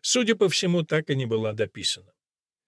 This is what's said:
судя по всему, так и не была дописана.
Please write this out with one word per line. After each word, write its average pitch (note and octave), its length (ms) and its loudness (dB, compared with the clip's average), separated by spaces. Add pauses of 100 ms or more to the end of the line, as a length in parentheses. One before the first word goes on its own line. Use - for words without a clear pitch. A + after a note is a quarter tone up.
судя A#3 320 2
по G3+ 160 4
всему, F3 320 0
так D#3 260 -2
и C#3+ 80 0
не C3 80 -2
была A2 300 -2
дописана. G2 580 -6 (560)